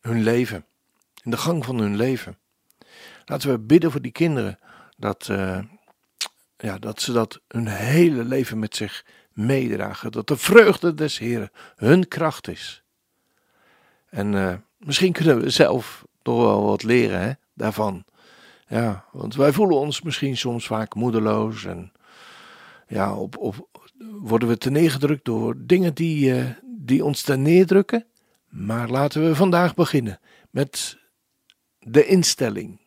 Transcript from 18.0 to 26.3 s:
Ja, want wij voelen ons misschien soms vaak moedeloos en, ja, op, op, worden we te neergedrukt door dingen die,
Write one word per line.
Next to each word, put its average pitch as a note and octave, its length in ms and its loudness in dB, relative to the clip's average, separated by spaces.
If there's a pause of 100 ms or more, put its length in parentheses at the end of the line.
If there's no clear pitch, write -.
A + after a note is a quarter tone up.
Ja, A2 440 -4
want A2 240 -10
wij C#3+ 160 4
voelen F3 260 2
ons C#3+ 240 -4
misschien C#3 360 -4
soms A#2 280 -6
vaak A2 300 -6
moedeloos G#2+ 680 -2
en, F2+ 260 -12 (960)
ja, G2+ 280 -2
op, - 220 -10
op, - 320 -8 (300)
worden D3+ 480 -2
we A#2 100 2
te B2+ 120 -4
neergedrukt C#3+ 560 2
door A2+ 320 -2
dingen F3 360 2
die, D3 420 2